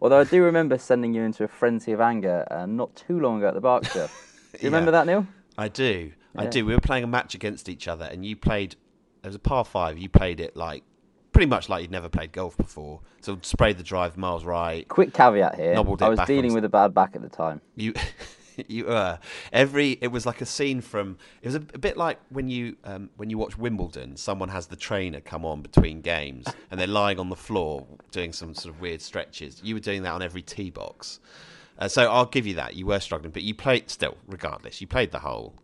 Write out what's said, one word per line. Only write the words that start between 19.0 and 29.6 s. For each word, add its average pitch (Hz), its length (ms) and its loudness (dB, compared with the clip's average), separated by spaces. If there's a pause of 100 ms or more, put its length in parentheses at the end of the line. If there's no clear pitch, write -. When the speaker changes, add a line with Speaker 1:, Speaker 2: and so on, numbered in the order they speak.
Speaker 2:
Every, 139 400 4 (100)
it 123 60 0
was 120 180 -4
like 117 160 -4
a 123 40 -8
scene 135 360 -2
from, 98 340 -6 (260)
it - 60 -10
was 127 60 -4
a, 151 80 -4 (120)
a 143 40 -14
bit 175 180 -4
like 165 220 -2 (120)
when 131 180 -6
you, 123 360 -6
um, 98 320 -12
when 107 140 -10
you 110 80 -4
watch 107 180 -4
Wimbledon, 87 600 -6
someone 95 340 -6
has 92 160 -8
the 90 100 -16
trainer 90 440 -4
come 80 260 -10
on 76 160 -6
between 80 400 4
games, 73 440 -4 (140)
Speaker 1:
<laughs> - 100 -20
Speaker 2:
and 92 100 -8
they're 92 60 0
lying 101 320 0
on 92 120 -6
the 90 60 -6
floor 78 500 -4 (240)
doing 85 240 -8
some 80 200 -14
sort 80 200 -14
of 78 80 -18
weird 85 180 -8
stretches. 80 640 -12